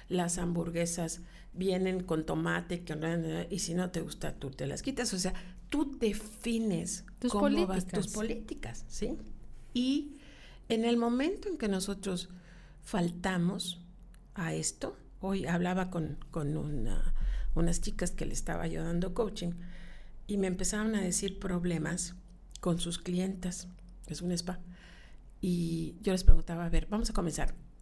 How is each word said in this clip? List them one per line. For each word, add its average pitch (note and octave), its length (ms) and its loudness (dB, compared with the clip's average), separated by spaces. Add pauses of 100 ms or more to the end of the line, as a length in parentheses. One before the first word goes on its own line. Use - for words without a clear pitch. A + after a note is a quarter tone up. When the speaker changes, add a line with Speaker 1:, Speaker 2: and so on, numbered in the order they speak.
Speaker 1:
las F3 300 0
hamburguesas E3+ 840 0 (320)
vienen F#3 520 2
con D#3+ 200 0
tomate, E3+ 600 0
que, E3 640 -2
y E3+ 80 -2
si E3+ 160 -4
no F3+ 160 0
te E3+ 100 -2
gusta, - 340 -6
tú C#3 160 -8
te C#3 160 -6
las C#3 160 -4
quitas. A#3+ 320 -2
O F#3 40 -2
sea, F#3 160 0 (340)
tú D4 300 0
defines G#3+ 1040 0 (140)
Speaker 2:
Tus B3 140 0
Speaker 1:
cómo G3+ 340 4
vas, F#3 180 0
Speaker 2:
políticas. E3 200 -2
Speaker 1:
tus - 80 -6
políticas, - 760 -6
¿sí? - 300 -4 (560)
Y C4+ 420 0 (520)
en A3+ 160 2
el A#3 120 4
momento C4 520 2
en E4+ 100 -4
que A3 100 -2
nosotros F#3+ 600 -2 (540)
faltamos F3 1000 0 (540)
a E3 200 -2
esto, - 420 -4 (240)
hoy G3 260 -2
hablaba F3+ 440 2
con, D#3 260 -2 (140)
con D3+ 260 -2
una, - 580 4 (400)
unas E3+ 260 6
chicas - 320 0
que - 120 -2
le - 100 0
estaba E3+ 340 -2
yo E3 160 -2
dando E3+ 300 0
coaching, G3 380 -2 (760)
y G#3 100 -2
me F#3+ 100 2
empezaban G#3+ 480 2
a G3+ 60 2
decir F#3+ 380 0
problemas F3 760 -2 (460)
con E3+ 180 2
sus E3+ 200 -4
clientas, F3+ 680 -4 (380)
es D#3 160 -8
un F3+ 100 -2
spa, F3 260 -4 (840)
y E3 640 0
yo G3 100 2
les F#3 120 2
preguntaba, E3+ 420 12
A - 20 0
ver, E3+ 220 4
vamos A3 200 2
a - 40 -4
comenzar, - 400 2 (280)